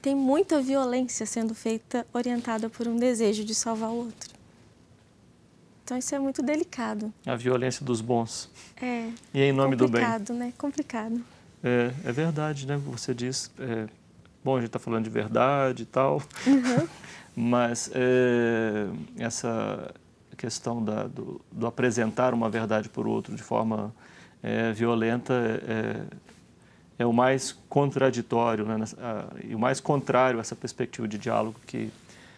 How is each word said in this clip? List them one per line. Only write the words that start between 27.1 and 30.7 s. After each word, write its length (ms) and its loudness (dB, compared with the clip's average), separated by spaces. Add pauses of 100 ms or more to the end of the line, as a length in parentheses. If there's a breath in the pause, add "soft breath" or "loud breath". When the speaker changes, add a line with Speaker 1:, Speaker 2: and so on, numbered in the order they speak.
Speaker 2:
mais 440 4 (120)
contraditório, 960 2
né? 120 -2
Nessa, 220 -6
a, 280 -6 (180)
e 100 -8
o 40 -4
mais 200 2
contrário 600 2
a 20 -4
essa 140 -8
perspectiva 520 -6